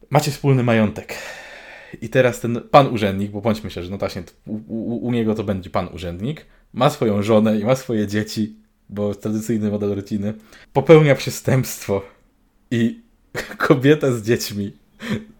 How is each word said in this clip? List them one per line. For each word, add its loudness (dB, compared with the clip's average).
macie 2
wspólny 2
majątek. 0
I -8
teraz 2
ten -4
pan 8
urzędnik, -2
bo -8
bądźmy -2
szczerzy, -10
no -8
właśnie, -6
u, -10
u, -6
u -2
niego 0
to -4
będzie -4
pan -4
urzędnik, -8
ma 2
swoją 0
żonę 4
i -4
ma 2
swoje -2
dzieci, -4
bo -4
tradycyjny -4
model -2
rodziny, -6
popełnia 8
przestępstwo -2
i 0
<laughs> -8
kobieta 4
z -4
dziećmi -2